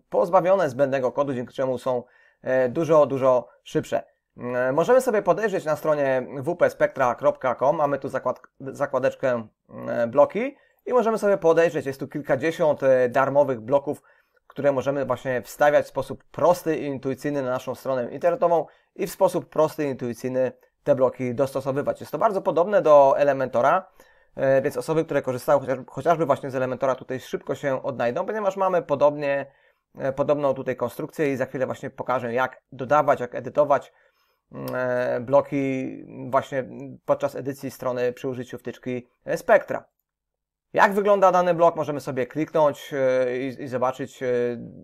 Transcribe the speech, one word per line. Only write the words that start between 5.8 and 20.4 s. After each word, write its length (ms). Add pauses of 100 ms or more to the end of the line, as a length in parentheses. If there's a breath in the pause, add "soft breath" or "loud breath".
w 180
p 140
spectra 460
kropka 400
com, 200
mamy 240
tu 80
zakład-, 400 (120)
zakładeczkę, 880 (400)
e, 200
bloki 500 (280 soft breath)
i 80
możemy 240
sobie 200
podejrzeć, 480
jest 140
tu 80
kilkadziesiąt, 760
e, 260
darmowych 500
bloków, 420 (460 soft breath)
które 240
możemy 340
właśnie 360
wstawiać 440
w 40
sposób 420
prosty 460
i 80
intuicyjny 560
na 80
naszą 260
stronę 360
internetową 540 (300 soft breath)
i 120
w 40
sposób 380
prosty 360
i 20
intuicyjny 640 (320 soft breath)